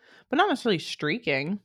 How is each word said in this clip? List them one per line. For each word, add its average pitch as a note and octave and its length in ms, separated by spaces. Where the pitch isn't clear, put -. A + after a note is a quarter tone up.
but B3+ 80
not F#4+ 120
necessarily A#3 300
streaking. D3+ 880